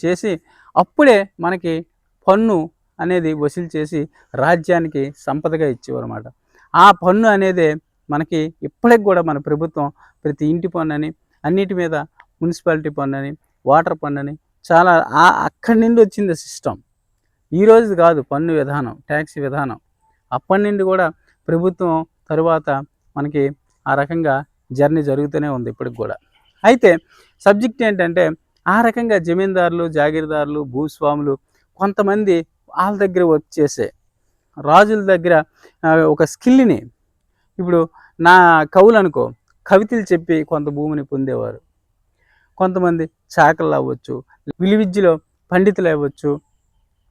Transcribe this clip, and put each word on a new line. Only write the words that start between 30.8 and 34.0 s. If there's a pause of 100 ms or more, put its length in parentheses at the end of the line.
కొంతమంది (300)
వాళ్ళ
దగ్గర
వర్క్
చేసే (680)